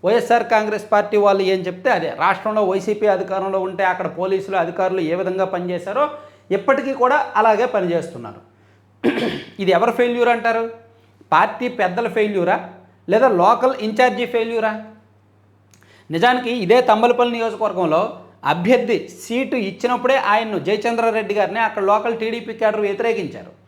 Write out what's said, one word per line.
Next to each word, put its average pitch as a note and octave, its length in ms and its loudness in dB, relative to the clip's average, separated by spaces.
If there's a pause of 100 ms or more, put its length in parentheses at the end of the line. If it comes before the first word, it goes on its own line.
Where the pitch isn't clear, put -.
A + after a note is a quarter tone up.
వైఎస్ఆర్ A#3 460 2
కాంగ్రెస్ G#3+ 420 0
పార్టీ G#3 300 2
వాళ్ళు G3 280 4
ఏం F#3+ 160 0
చెప్తే F#3 300 -4
అదే. D#3+ 100 -4 (140)
రాష్ట్రంలో G3 480 0
వైసీపీ G#3 440 -2
అధికారంలో F#3+ 540 -2
ఉంటే F#3 240 -4
అక్కడ F3+ 160 -4 (100)
పోలీసులు, F#3+ 460 -2
అధికారులు F3+ 380 -2 (100)
ఏ - 80 0
విధంగా F#3 340 -2
పనిచేశారో F3+ 500 -4 (540)
ఇప్పటికీ C4+ 440 0
కూడా B3+ 160 4 (220)
అలాగే A3 260 4 (100)
పనిచేస్తున్నారు. E3 680 -4 (1200)
ఇది F#3 140 2
ఎవరి A#3 220 2
ఫెయిల్యూర్ A#3+ 340 2
అంటారు? A3+ 320 -2 (680)
పార్టీ G#3+ 340 2 (120)
పెద్దల G3 280 -2 (100)
ఫెయిల్యూరా, G3+ 400 0 (500)
లేదా A3+ 200 4 (140)
లోకల్ A#3 340 4 (120)
ఇన్ఛార్జి A3 480 2
ఫెయిల్యూరా? A3+ 400 -2 (1300)
నిజానికి A#3+ 420 2 (160)
ఇదే A#3+ 120 6 (120)
తంబలపల్లి A#3+ 480 4
నియోజకవర్గంలో F#3+ 640 0 (500)
అభ్యర్థి G#3 440 2 (260)
సీటు B3+ 340 -2 (140)
ఇచ్చినప్పుడే B3 460 0 (140)
ఆయన్ను, A3 280 0 (100)
జయచంద్రారెడ్డి A3 720 0
గారిని, G#3+ 280 -2
అక్కడ G#3 220 -4
లోకల్ A3 320 0
టీడీపీ A3+ 380 -6
క్యాడర్ G#3+ 280 0
వ్యతిరేకించారు. G3 640 -4 (140)